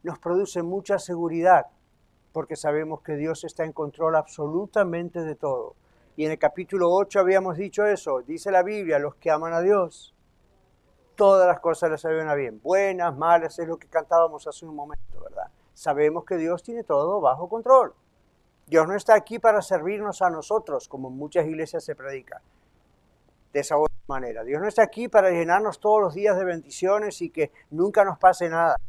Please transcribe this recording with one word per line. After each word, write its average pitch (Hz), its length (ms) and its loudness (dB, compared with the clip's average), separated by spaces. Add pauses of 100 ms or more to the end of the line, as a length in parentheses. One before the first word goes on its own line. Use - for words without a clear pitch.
nos 160 140 -10
produce 180 460 -4
mucha 190 340 -4
seguridad, 170 680 2 (640)
porque 160 220 -8
sabemos 156 460 -4
que 151 140 -8
Dios 151 280 -6
está 165 200 -8
en 156 80 -6
control 156 440 -4
absolutamente 170 1040 -4
de 156 140 -6
todo. 131 400 -6 (400)
Y 151 100 -4
en 156 60 0
el 160 80 -4
capítulo 175 520 0
ocho 196 280 2
habíamos 185 380 2
dicho 202 280 -4
eso, 160 360 -2
dice 160 300 -8
la 185 120 4
Biblia, 185 360 -2
"Los 147 160 -6
que - 160 -4
aman 165 220 -2
a 170 80 0
Dios, 185 520 0 (1000)
todas 196 320 6
las 170 120 2
cosas 165 300 -2
les 156 160 -6
ayudan 160 240 -2
a 147 60 0
bien", 117 260 -6
buenas, 180 560 0
malas, 165 420 2
es 165 80 -6
lo 165 100 -6
que - 100 -20
cantábamos 160 580 0
hace 156 200 -14
un 156 100 -16
momento, 147 460 -8
¿verdad? - 280 -12 (240)
Sabemos 151 520 0
que 185 100 -4
Dios 170 280 -2
tiene 233 200 -10
todo 165 380 0
bajo 160 280 0
control. 233 440 4 (760)
Dios 156 200 4
no 185 60 -2
está 208 220 6
aquí 214 240 -2
para 208 220 4
servirnos 190 600 -4
a 180 80 2
nosotros, 160 600 -4
como 131 180 -12
en 127 80 -14
muchas 151 300 -2
iglesias 160 380 -8
se 151 120 -10
predica 135 460 -14 (1120)
de 143 100 -2
esa 147 160 -2
otra 151 180 0 (120)
manera. 120 360 -8
Dios 143 180 -6
no 202 60 -4
está 214 160 2
aquí 226 240 -2
para 190 240 4
llenarnos 175 480 0
todos 214 200 4
los 175 140 0
días 202 240 0
de 190 80 -2
bendiciones 185 760 -4
y 165 80 -10
que 151 200 -4 (200)
nunca 196 340 4
nos 175 140 -6
pase 180 280 4
nada. 165 280 2 (140)